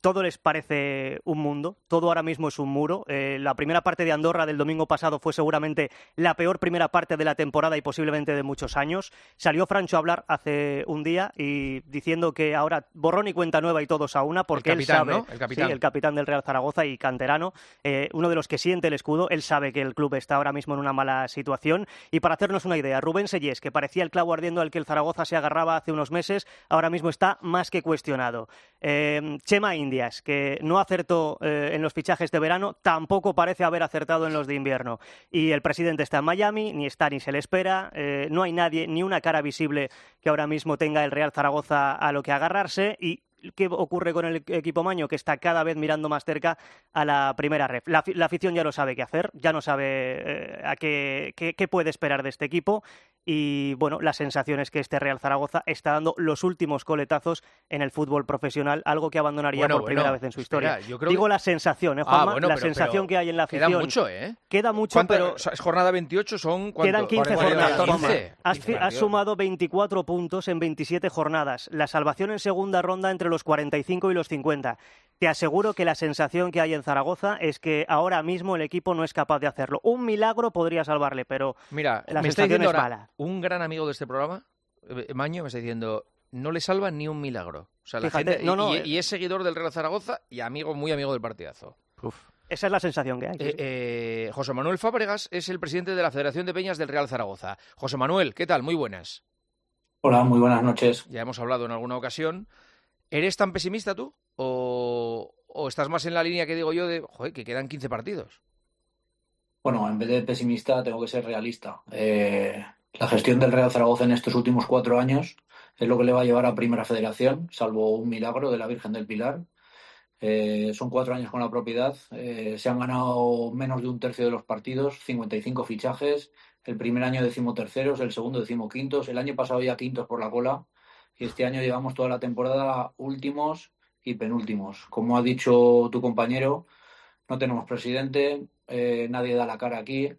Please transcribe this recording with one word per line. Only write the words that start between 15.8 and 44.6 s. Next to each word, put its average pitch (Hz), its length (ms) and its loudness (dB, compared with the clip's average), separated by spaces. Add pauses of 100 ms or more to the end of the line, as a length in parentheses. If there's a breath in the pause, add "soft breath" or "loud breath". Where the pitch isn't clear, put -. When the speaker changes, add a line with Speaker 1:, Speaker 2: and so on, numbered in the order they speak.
Speaker 1:
del 143 120 0
Real 143 160 0
Zaragoza 143 420 0
y 135 120 -6
canterano, 139 560 0 (320 loud breath)
eh, 139 280 0
uno 165 140 0
de 170 80 2
los 151 140 -2
que 147 80 -2
siente 175 320 2
el 151 40 0
escudo, 151 360 0
él 160 120 0
sabe 143 300 0
que 139 100 -2
el 131 140 -4
club 143 200 0
está 135 200 -2
ahora 143 160 2
mismo 143 220 -4
en 143 80 -2
una 139 120 0
mala 131 360 0
situación. 151 580 -2 (240 loud breath)
Y 160 80 2
para 165 160 4
hacernos 190 300 0
una 175 120 0
idea, 135 240 0
Rubén 185 280 0
Sellés, 147 320 -2
que 139 100 -8
parecía 151 320 0
el 160 80 -2
clavo 170 220 2
ardiendo 165 280 -2
al 160 80 0
que 175 100 -6
el 147 60 -6
Zaragoza 151 280 0 (120)
se 170 100 -4
agarraba 160 420 2
hace 160 140 -4
unos 151 200 -2
meses, 180 360 -2 (220 loud breath)
ahora 160 200 4
mismo 165 200 0
está 190 320 2
más 175 280 -2
que 170 120 -2
cuestionado. 127 680 -2 (320 soft breath)
Eh, 147 640 0
Chema 202 300 2
Indias, 131 460 -4
que 139 400 -2
no 165 180 4
acertó, 170 640 0
eh, 147 320 -2
en 151 80 -2
los 156 120 -2
fichajes 160 380 -2
de 160 80 2
verano, 180 420 0
tampoco 170 540 2
parece 180 280 2
haber 165 200 2
acertado 160 440 0
en 156 60 -2
los 147 140 -2
de 143 80 -4
invierno. 127 440 -2 (320 loud breath)
Y 160 200 4
el 143 100 2
presidente 156 420 0
está 147 140 0
en 143 80 2
Miami, 208 480 0
ni 147 120 -4
está 147 240 0
ni 139 100 -4
se 139 120 -6
le 139 80 0
espera, 185 540 0
eh, 143 380 -2
no 175 120 2
hay 175 100 0
nadie, 165 340 0
ni 165 160 0
una 190 180 0
cara 156 200 2
visible 143 480 -2 (300 loud breath)
que 156 100 0
ahora 151 180 2
mismo 151 300 -2
tenga 151 280 2
el 139 60 -2
Real 147 200 0
Zaragoza 143 600 2
a 151 180 0
lo 143 120 -2
que 143 80 -2
agarrarse. 190 680 0
¿Y 175 240 -6 (320)
qué 190 140 2
ocurre 175 440 0
con 170 120 0
el 165 220 -4
equipo 165 360 -2